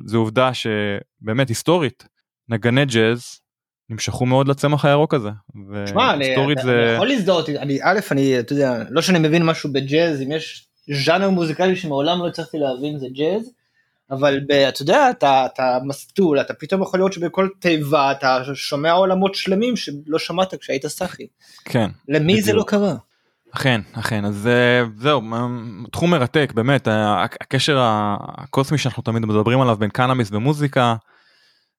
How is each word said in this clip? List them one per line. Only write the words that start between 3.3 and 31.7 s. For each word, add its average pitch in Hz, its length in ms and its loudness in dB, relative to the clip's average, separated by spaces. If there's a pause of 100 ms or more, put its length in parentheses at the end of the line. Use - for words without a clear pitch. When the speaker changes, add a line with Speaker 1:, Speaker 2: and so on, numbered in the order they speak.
Speaker 1:
נמשכו 113 360 -6
מאוד 131 220 4
לצמח 143 380 0
הירוק 147 280 4
הזה, 110 160 -2 (560)
Speaker 2:
שמע, 202 280 2
אני, 143 120 -2
Speaker 1:
והיסטורית 135 320 0
Speaker 2:
אני 127 80 -4
Speaker 1:
זה 117 300 4
Speaker 2:
יכול 190 120 0
להזדהות, 185 420 0
אני, 139 340 -4
א', 185 160 2 (120)
אני, 139 280 2
אתה 117 140 -4
יודע, 127 360 0
לא 156 120 0
שאני 180 180 4
מבין 160 260 4
משהו 156 280 -2
בג'אז, 143 480 0
אם 131 100 -6
יש - 360 -8 (380)
ז'אנר 190 240 2
מוזיקלי 180 460 2
שמעולם 165 440 -2
לא 175 80 -2
הצלחתי 160 300 -8
להבין, 143 420 -4
זה 131 140 -8
ג'אז, 185 380 -2 (600)
אבל 139 360 2
ב-, 143 40 0
אתה 135 300 2
יודע, 247 280 4
אתה, 135 360 4
אתה 127 400 -2
מסטול, 143 560 0
אתה 120 120 -6
פתאום 190 280 -4
יכול 185 180 -2
לראות 190 140 2
שבכל 185 340 -2 (120)
תיבה 147 520 0
אתה 131 300 0 (120)
שומע 147 380 -2
עולמות 190 440 2
שלמים 214 400 -2
שלא 151 440 -6
שמעת 180 360 -4
כשהיית 135 320 -6
סאחי. - 400 -10 (380)
Speaker 1:
כן, 110 240 0 (180)
Speaker 2:
למי 156 340 2
זה 202 100 0
Speaker 1:
בדיוק. 214 220 0
Speaker 2:
לא 202 60 4
קרה? 196 160 0 (560)
Speaker 1:
אכן, 120 300 0 (120)
אכן, 107 320 -4
אז, 104 220 -4
אה, 123 360 4 (140)
זהו, 135 240 0
מ-, 117 720 -6
תחום 175 200 0
מרתק, 143 440 2
באמת, 123 320 2
ה-, 113 40 2
ה-, 104 320 2
הקשר 135 540 -2
ה-, 107 440 0
הקוסמי - 560 -2
שאנחנו 120 260 -4
תמיד 113 220 -2
מדברים 107 360 4
עליו 120 140 4
בין 104 140 -2
קנאביס 127 420 0
ומוזיקה, 131 640 0 (840)